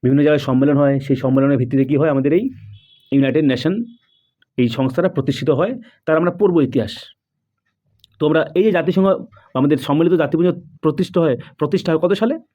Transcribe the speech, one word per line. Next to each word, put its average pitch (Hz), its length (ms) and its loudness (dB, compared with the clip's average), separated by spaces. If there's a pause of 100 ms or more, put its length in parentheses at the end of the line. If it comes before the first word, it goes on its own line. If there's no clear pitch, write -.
বিভিন্ন 139 200 2
জায়গায় 151 160 4
সম্মেলন 139 380 2
হয়, 139 240 2
সেই 139 160 -2
সম্মেলনের 135 420 0
ভিত্তিতে 131 260 0
কী 139 120 -2
হয়? 156 140 2
আমাদের 139 220 0
এই 220 180 0 (640)
ইউনাইটেড 139 320 2
নেশন, 139 300 0 (840)
এই 123 120 2
সংস্থাটা 131 400 -2
প্রতিষ্ঠিত 139 420 -4
হয়, 170 220 0 (340)
তার 156 100 2
আমরা 170 140 0
পড়ব 175 300 2
ইতিহাস। 120 360 -2 (1200)
তো 151 80 0
আমরা 156 280 0
এই 180 80 2
যে 220 100 4
জাতিসংঘ, 180 340 2 (480)
আমাদের 143 220 2
সম্মিলিত 160 360 0
জাতিপুঞ্জ 160 380 0 (300)
প্রতিষ্ঠা 175 400 -2
হয়, 143 160 0 (220)
প্রতিষ্ঠা 170 340 -2
হয় 160 80 0
কত 180 120 0
সালে? 240 260 -2 (160)